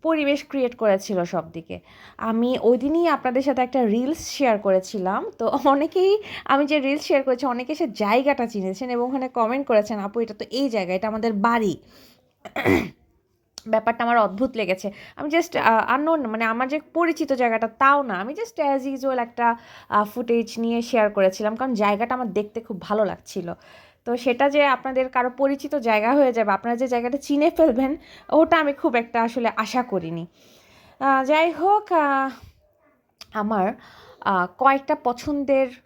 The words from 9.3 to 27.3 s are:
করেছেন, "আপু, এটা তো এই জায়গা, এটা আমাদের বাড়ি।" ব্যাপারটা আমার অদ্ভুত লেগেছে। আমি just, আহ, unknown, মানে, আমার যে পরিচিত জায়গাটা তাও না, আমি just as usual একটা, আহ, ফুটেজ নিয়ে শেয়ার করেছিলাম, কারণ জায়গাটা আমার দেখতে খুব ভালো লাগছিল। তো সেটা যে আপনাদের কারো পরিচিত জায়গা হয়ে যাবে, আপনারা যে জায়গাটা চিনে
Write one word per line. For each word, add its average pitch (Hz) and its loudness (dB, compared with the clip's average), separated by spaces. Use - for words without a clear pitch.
করেছেন, 214 2
"আপু, 202 -6
এটা 226 -4
তো 208 -10
এই 262 0
জায়গা, 190 -2
এটা 190 -2
আমাদের 220 -2
বাড়ি।" 214 0
ব্যাপারটা 220 0
আমার 233 2
অদ্ভুত 226 0
লেগেছে। 190 -4
আমি 285 -6
just, 330 0
আহ, 226 4
unknown, 302 0
মানে, 220 -2
আমার 226 0
যে 294 -2
পরিচিত 320 0
জায়গাটা 226 0
তাও 277 2
না, 233 -4
আমি 202 -6
just 415 -6
as 277 0
usual 262 -2
একটা, 233 -2
আহ, 208 2
ফুটেজ 233 -2
নিয়ে 233 -2
শেয়ার 226 2
করেছিলাম, 208 0
কারণ 262 -4
জায়গাটা 214 0
আমার 247 -6
দেখতে 208 -4
খুব 190 -12
ভালো 214 0
লাগছিল। 170 -8
তো 240 -4
সেটা 247 0
যে 285 4
আপনাদের 262 0
কারো 247 0
পরিচিত 277 -2
জায়গা 226 2
হয়ে 269 4
যাবে, 214 0
আপনারা 233 0
যে 247 -2
জায়গাটা 240 -2
চিনে 294 2